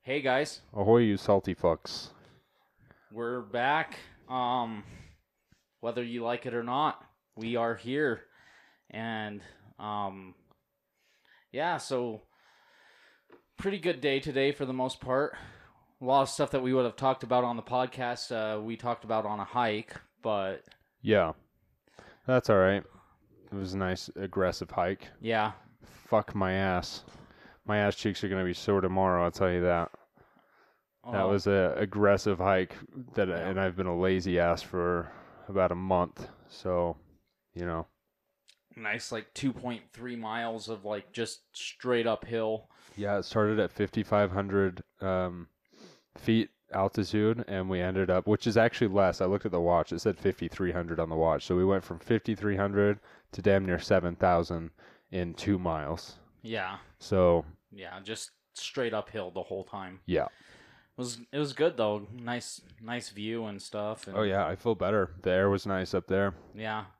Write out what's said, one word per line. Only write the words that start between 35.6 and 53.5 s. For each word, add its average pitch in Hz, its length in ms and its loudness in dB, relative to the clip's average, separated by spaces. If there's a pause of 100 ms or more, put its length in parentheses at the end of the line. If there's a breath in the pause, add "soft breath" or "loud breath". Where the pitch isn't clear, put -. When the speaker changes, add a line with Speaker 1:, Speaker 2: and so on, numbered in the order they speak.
Speaker 2:
a 87 40 -2
month, 90 540 -2 (180)
so, 87 500 -2 (560)
you 87 120 -8
know. 82 220 -6 (880)
Speaker 1:
Nice, 110 360 -8
like, 113 220 -10
two 139 180 -2
point 117 400 -10
three 120 240 -12
miles 113 540 -6
of, 104 160 -10
like, 104 260 -6
just - 300 -6 (140)
straight 120 500 -2
uphill. 110 640 -2 (260 loud breath)
Speaker 2:
Yeah, 101 220 0
it 90 60 0
started 107 360 2
at 95 120 0
fifty-five 104 600 2
hundred, 98 520 0 (180)
um, 92 460 -2 (680 loud breath)
feet - 340 2 (200)
altitude, 107 760 2
and 95 220 -4
we 92 120 0
ended 92 300 0
up, 90 160 2
which 104 180 2
is 110 120 4
actually 113 320 4
less. 95 320 4
I 92 40 2
looked 98 200 0
at 98 60 -2
the 87 100 0
watch. 85 300 4
It 87 80 -4
said 104 200 0
fifty-three 90 520 -2
hundred 85 280 -4
on 82 100 -2
the 80 60 -4
watch. 80 300 2
So 90 100 0
we 92 100 4
went 95 180 2
from 82 160 -10
fifty-three 104 580 0
hundred 101 420 2 (320 loud breath)
to 101 100 -10
damn 98 240 4